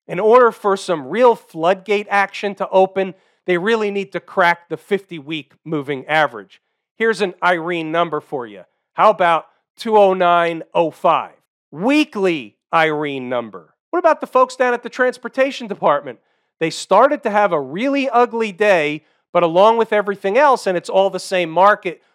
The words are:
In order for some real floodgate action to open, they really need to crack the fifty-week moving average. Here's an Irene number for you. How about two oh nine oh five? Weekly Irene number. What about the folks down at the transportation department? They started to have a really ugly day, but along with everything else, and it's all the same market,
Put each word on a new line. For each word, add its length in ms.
In 120
order 320
for 240
some 320
real 280
floodgate 720
action 460
to 140
open, 440
they 120
really 340
need 220
to 60
crack 500
the 80
fifty-week 760
moving 440
average. 540
Here's 260
an 220
Irene 480
number 300
for 240
you. 180
How 160
about 380
two 200
oh 160
nine 500
oh 180
five? 440
Weekly 840
Irene 560
number. 460
What 100
about 220
the 60
folks 280
down 180
at 100
the 60
transportation 800
department? 520
They 100
started 540
to 80
have 220
a 60
really 480
ugly 440
day, 520
but 80
along 360
with 140
everything 460
else, 300
and 100
it's 120
all 200
the 100
same 300
market, 540